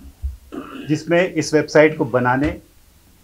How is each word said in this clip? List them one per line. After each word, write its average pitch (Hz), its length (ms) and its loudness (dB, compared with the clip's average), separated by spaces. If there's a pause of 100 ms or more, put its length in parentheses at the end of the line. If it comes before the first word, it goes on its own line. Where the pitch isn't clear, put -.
(880)
जिसमें 170 440 0
इस 151 220 -2
website 151 440 4
को 151 60 0
बनाने 127 560 0 (640)